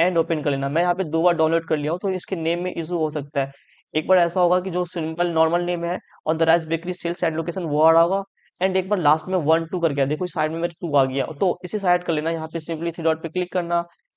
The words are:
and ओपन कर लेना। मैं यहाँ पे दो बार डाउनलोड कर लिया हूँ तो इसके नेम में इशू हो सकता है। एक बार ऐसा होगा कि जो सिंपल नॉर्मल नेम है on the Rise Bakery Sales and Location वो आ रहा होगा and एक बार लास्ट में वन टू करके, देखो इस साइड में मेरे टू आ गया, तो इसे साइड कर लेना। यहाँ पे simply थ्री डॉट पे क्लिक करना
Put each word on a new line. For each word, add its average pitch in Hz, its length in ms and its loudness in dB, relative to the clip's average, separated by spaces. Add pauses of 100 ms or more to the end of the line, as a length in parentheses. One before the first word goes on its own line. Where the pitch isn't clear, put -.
and 175 160 2
ओपन 165 260 0
कर 147 80 0
लेना। 139 180 0
मैं 156 140 0
यहाँ 180 120 2
पे 180 100 -2
दो 160 180 0
बार 175 120 4
डाउनलोड 165 340 2
कर 156 80 0
लिया 147 160 -2
हूँ 175 100 -4
तो 196 80 -2
इसके - 260 -4
नेम 165 280 -2
में 185 100 -4
इशू 165 240 -4
हो 156 120 0
सकता 147 300 -4
है। 139 120 -4 (420)
एक 156 140 -2
बार 185 100 6
ऐसा 170 220 2
होगा 175 200 4
कि 185 100 -6
जो 175 140 -2
सिंपल 170 440 -4
नॉर्मल 165 340 2
नेम 175 220 -2
है 180 140 -2 (300)
on 160 100 0
the 160 100 2
Rise 160 180 4
Bakery 165 300 -4
Sales 170 280 -4
and 160 140 0
Location 170 300 -4
वो 147 140 2
आ 160 100 6
रहा 165 100 6
होगा 190 200 0 (380)
and 185 160 0
एक 190 120 0
बार 196 100 0
लास्ट 156 300 2
में 190 100 0
वन 160 280 2
टू 180 120 -4
करके, 143 280 2
देखो 151 180 -2
इस 175 100 -6
साइड 156 180 -2
में 165 60 -4
मेरे 165 220 -4
टू 160 160 -4
आ 135 80 6
गया, 131 220 -2 (140)
तो 190 240 2
इसे 208 140 -4
साइड 180 260 2
कर 165 80 -2
लेना। 156 180 0
यहाँ 160 220 -4
पे 165 80 -4
simply 165 340 -4
थ्री 165 100 -8
डॉट 160 180 0
पे 165 60 -4
क्लिक 180 240 -4
करना 170 300 -2 (340)